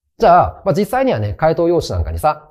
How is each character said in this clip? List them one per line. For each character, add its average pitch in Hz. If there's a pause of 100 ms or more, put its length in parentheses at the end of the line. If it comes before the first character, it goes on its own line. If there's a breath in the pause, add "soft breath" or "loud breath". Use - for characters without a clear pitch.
(180)
じ 220
ゃ 175
あ、 92
ま 190
あ、 -
実 196
際 262
に 254
は 127
ね、 104
回 160
答 170
用 170
紙 -
な 95
ん 85
か 80
に 82
さ、 151